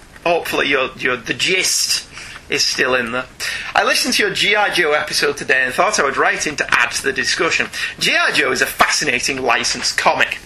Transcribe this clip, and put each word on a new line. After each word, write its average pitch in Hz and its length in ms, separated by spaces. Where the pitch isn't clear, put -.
Hopefully 160 420
your, 135 300
your, 127 200
the 117 180
gist 156 680
is 143 160
still 131 300
in 120 160
there. 127 160
I - 80
listened 269 320
to 233 80
your 196 100
G 202 220
I 202 180
Joe 160 200
episode 143 440
today 131 280
and 123 100
thought 208 240
I 143 60
would 131 120
write 185 300
in 151 100
to - 160
add 120 200
to - 100
the 135 100
discussion. 127 540
G 269 180
I 339 140
Joe 135 220
is 120 100
a 135 40
fascinating 131 760
licensed 123 560
comic. 131 480